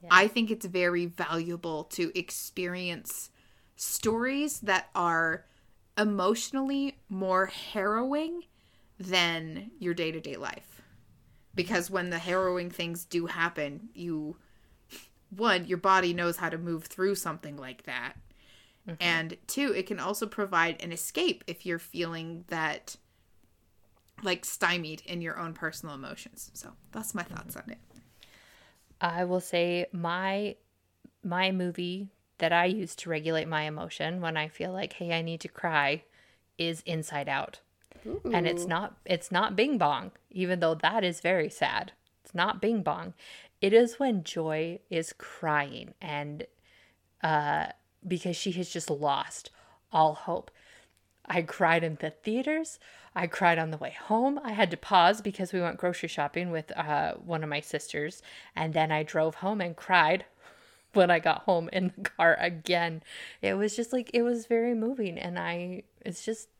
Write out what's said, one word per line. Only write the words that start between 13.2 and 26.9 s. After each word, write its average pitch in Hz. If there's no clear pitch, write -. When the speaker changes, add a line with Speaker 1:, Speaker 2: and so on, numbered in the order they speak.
Speaker 2:
happen, 170
you, 165
one, 190
your 180
body 180
knows 175
how 170
to 160
move 165
through 190
something 156
like 131
that. 123
Speaker 1:
Mm-hmm. 170
Speaker 2:
And 165
two, 277
it 185
can 202
also 208
provide 180
an 170
escape 285
if 165
you're 170
feeling 165
that, 160
like, 180
stymied 170
in 175
your 165
own 165
personal 160
emotions. -
So -